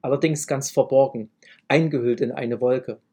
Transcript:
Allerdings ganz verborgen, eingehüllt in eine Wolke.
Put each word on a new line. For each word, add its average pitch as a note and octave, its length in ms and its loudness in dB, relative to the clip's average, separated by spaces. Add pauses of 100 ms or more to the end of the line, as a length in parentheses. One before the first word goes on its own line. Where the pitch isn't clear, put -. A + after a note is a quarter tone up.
Allerdings D3 440 0
ganz C#3 240 -4
verborgen, C3+ 600 2 (380)
eingehüllt C3+ 520 2
in B2 100 0
eine A#2+ 300 -6
Wolke. B2 400 -2 (120)